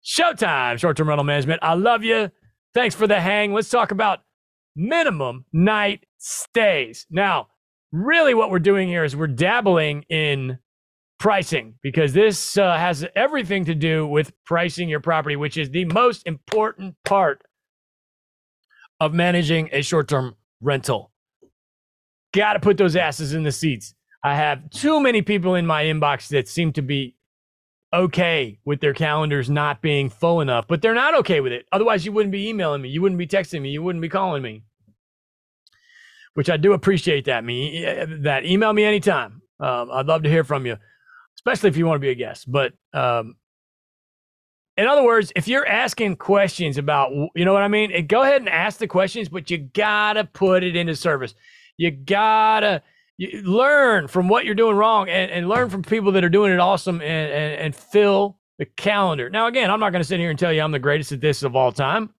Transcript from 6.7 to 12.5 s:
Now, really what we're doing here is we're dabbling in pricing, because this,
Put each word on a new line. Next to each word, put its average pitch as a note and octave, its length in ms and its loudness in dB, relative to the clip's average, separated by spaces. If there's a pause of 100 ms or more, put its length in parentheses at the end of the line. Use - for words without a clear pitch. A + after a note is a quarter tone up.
Now, E3+ 380 0 (420)
really C#4 420 2
what A3 160 2
we're F#3 80 0
doing F#3+ 300 2
here F3 160 -2
is C#3 120 -2
we're D#3 120 -2
dabbling E3 840 0
in C#3 480 -2 (640)
pricing, E3 640 -2
because C#3 300 0
this, G3+ 440 2